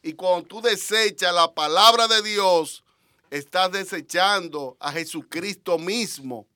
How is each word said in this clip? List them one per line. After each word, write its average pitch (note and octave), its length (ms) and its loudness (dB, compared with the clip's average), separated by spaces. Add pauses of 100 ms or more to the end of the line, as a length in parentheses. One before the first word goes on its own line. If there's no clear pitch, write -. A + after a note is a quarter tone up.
Y D#3+ 120 -10
cuando F3 340 -2
tú A3 140 -14
desechas G#3 720 0
la F3 200 4
palabra G#3 540 6
de A3 140 2
Dios, F#3+ 640 0 (480)
estás F3+ 400 -2
desechando F3 1080 -2
a C#3+ 120 -6
Jesucristo E3+ 880 -6
mismo. D3+ 640 -6 (100)